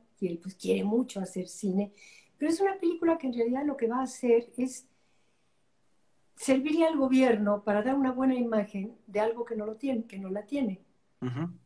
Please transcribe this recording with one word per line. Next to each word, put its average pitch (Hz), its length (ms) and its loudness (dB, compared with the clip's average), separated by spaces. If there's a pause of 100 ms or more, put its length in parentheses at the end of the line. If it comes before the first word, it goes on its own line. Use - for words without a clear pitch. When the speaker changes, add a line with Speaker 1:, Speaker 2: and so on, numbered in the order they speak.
(180)
Speaker 1:
y 185 80 2
él, 170 140 -6
pues, 190 140 -12
quiere 190 280 0
mucho 220 360 0
hacer 180 280 -6
cine, 202 460 -2 (440)
pero 311 140 0
es 330 80 0
una 392 180 2
película 330 400 2
que 269 100 -6
en 240 60 -2
realidad 240 320 0
lo 285 120 -2
que 233 100 0
va 247 120 -2
a 262 40 0
hacer 233 540 2
es 262 280 -4 (1500)
servirle 302 500 2
al 320 120 2
gobierno 233 680 4
para 208 180 2
dar 262 140 0
una 262 160 2
buena 262 240 0
imagen 220 600 -2 (100)
de 202 140 -2
algo 233 240 0
que 233 100 -8
no 214 100 -4
lo 214 100 -8
tiene, 247 300 -4
que 196 140 -14
no 190 100 -8
la 208 160 -6
tiene. 247 360 -4 (400)
Speaker 2:
Ujú. 127 280 -4 (160)